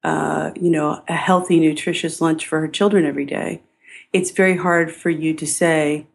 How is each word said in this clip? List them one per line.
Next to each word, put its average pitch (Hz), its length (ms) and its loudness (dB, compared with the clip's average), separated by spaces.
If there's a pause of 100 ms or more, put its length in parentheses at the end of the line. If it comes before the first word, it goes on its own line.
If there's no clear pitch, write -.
uh, 156 540 -2
you 175 140 0
know, 151 400 -2
a 170 40 -2
healthy, 180 460 2
nutritious 160 640 -2
lunch 160 260 0
for 156 140 -2
her 156 80 -4
children 202 340 2
every 143 220 -2
day, - 360 -6 (520)
it's 180 180 0
very 185 240 4
hard 170 400 0
for - 140 -4
you 160 240 0
to 156 120 -6
say 151 680 0